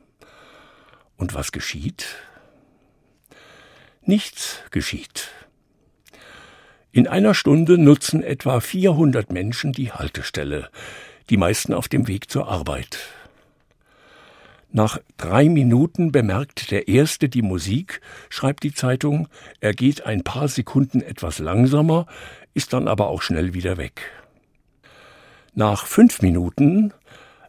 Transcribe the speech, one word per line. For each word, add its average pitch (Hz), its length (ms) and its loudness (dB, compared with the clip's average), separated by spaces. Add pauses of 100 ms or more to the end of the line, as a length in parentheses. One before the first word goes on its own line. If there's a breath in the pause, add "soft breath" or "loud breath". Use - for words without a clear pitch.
(1160 soft breath)
Und - 160 -6
was 69 180 -8
geschieht? - 640 -10 (1900 soft breath)
Nichts - 580 -4 (100)
geschieht. - 600 -8 (1600 loud breath)
In 120 160 4
einer 202 240 4
Stunde 165 440 4
nutzen 147 460 6
etwa 135 380 -2
vierhundert 156 680 2
Menschen 110 440 -4
die 120 180 -6
Haltestelle, - 800 -8 (600 loud breath)
die 117 60 2
meisten 95 380 0
auf - 160 -4
dem - 180 -2
Weg 101 240 -6
zur - 160 -4
Arbeit. 73 520 -8 (1700 soft breath)
Nach 110 260 0 (200)
drei 120 320 4
Minuten 151 640 2
bemerkt 117 580 -2
der 101 160 -2
Erste 139 400 2
die 123 140 -2
Musik, 95 580 -2 (300 loud breath)
schreibt - 340 -4
die 147 100 -4
Zeitung. 147 540 -2 (320 loud breath)
Er 107 140 0
geht 127 320 0
ein 101 180 -2
paar 139 240 -2
Sekunden 131 540 0
etwas - 380 -8
langsamer, 135 640 2 (480 loud breath)
ist - 180 -6
dann - 160 0
aber 104 220 0
auch 92 120 -6
schnell 87 320 -2
wieder 90 220 -4
weg. - 340 -12 (1400 soft breath)
Nach 104 320 0
fünf - 360 6
Minuten 131 720 2 (560 soft breath)